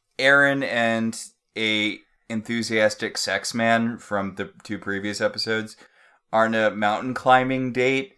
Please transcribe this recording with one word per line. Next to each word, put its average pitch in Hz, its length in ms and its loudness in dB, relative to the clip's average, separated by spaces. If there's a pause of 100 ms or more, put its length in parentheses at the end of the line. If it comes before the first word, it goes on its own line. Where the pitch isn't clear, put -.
(160)
Aaron 139 460 4
and 113 560 0 (400)
a 107 400 0 (300)
enthusiastic 110 920 -2
sex 98 340 -4
man 117 460 0
from 98 380 -6
the 98 140 -8 (120)
two 104 160 -8
previous 98 420 -6
episodes 110 560 -4 (560)
are 110 140 4
on 113 80 -2
a 110 160 4
mountain 104 420 -2
climbing 127 600 2
date. 131 460 0